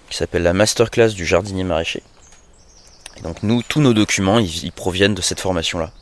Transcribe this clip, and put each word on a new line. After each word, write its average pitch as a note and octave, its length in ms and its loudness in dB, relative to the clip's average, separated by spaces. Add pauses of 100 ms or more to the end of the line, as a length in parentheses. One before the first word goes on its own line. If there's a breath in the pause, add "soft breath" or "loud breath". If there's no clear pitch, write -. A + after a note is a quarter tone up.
qui - 80 -10
s'appelle F2 260 -2
la E2+ 100 4
Masterclass A2 560 4
du F#2 160 -6
jardinier F#2 380 0
maraîcher. E2 400 -4 (1120)
Et - 40 -18
donc E2 220 -10
nous, A#2 200 0
tous - 180 -2
nos B2+ 120 6
documents, G#2 460 2
ils, E2+ 260 -4
ils F2 60 -8
proviennent F#2+ 440 0
de F2+ 60 -8
cette - 180 -4
formation-là. E2+ 520 -4 (100)